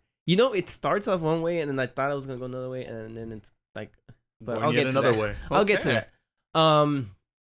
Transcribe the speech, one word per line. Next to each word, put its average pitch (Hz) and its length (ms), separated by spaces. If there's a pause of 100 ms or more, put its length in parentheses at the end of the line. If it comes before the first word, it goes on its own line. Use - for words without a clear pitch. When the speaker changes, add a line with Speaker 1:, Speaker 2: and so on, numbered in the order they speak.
(280)
Speaker 1:
you 170 80
know, 247 180
it 180 160
starts 190 380
off 185 140
one 160 200
way, 170 180
and 147 100
then 135 100
I 127 80
thought 135 240
it 143 40
was 135 100
gonna 131 140
go 127 60
another 127 240
way, 127 160
and 113 300
then 113 160
it's 110 200 (240)
like, 107 160 (500)
but 117 120
Speaker 2:
Going 113 120
Speaker 1:
I'll 156 80
Speaker 2:
yet 151 120
Speaker 1:
get 131 60
to 131 80
Speaker 2:
another 123 140
Speaker 1:
that. 110 80
Speaker 2:
way. 104 140 (160)
Speaker 1:
I'll 196 140
get 202 160
to 160 80
Speaker 2:
Okay. 123 160 (480)
Speaker 1:
that. 160 60
Um, 147 560 (360)